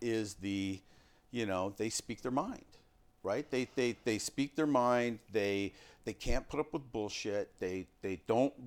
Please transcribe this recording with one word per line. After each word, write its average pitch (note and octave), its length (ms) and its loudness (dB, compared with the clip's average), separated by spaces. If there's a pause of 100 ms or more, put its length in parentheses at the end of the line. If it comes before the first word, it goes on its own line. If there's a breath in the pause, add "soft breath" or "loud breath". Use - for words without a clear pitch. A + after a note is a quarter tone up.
is A2 340 0
the, G2 460 -4 (500 soft breath)
you A#2+ 160 -2
know, F#2+ 300 0
they A2 140 -2
speak - 320 -6
their B2+ 80 -2
mind, D3 340 -4 (580)
right? A2 280 -2
They, B2+ 240 0
they, A#2+ 300 2
they A2 140 2
speak - 360 -4
their D#3 120 2
mind. B2 520 2 (140)
They, G2+ 400 2 (320 loud breath)
they A2+ 80 -4
can't - 360 0
put C#3 120 -2
up D3 120 -4
with C#3 200 -6
bullshit. G#2 640 -2
They, F#2 280 -2 (160)
they F#2+ 240 -2
don't B2 260 4 (140)